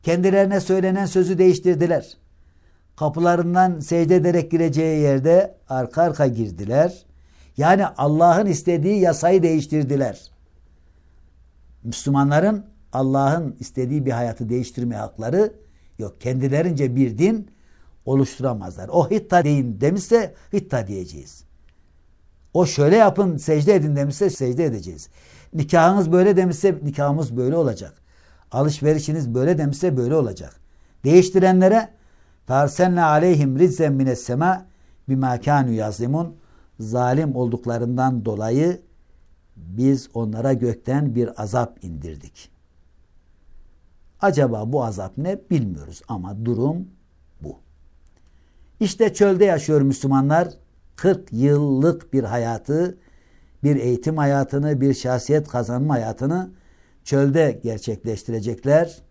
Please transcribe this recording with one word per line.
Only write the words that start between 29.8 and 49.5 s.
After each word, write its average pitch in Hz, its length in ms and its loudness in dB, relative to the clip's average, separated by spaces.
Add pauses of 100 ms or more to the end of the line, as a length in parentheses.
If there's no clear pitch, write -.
böyle 127 180 -2
olacak. 104 460 -4 (440)
Değiştirenlere 185 840 4 (580)
"Fersenle 170 560 0
aleyhim 151 560 4
rizzen 170 340 2
mines 131 300 0
sema 180 440 -2 (420)
bima 131 320 -2
kanu 139 320 2
yazlimun." 113 640 -4 (440)
Zalim 123 560 -2
olduklarından 120 880 -2
dolayı 117 560 -2 (760)
biz 120 580 -2
onlara 117 380 -4
gökten 123 600 -2
bir 117 280 -4
azap 113 420 -6
indirdik. 78 640 -16 (1700)
Acaba 127 520 0
bu 135 120 0
azap 98 340 -8
ne? 185 220 -6 (100)
Bilmiyoruz 87 580 -4
ama 101 360 -10
durum 143 440 -4 (520)
bu. - 160 -16 (1200)
İşte 208 340 0
çölde 196 300 4
yaşıyor 151 360 2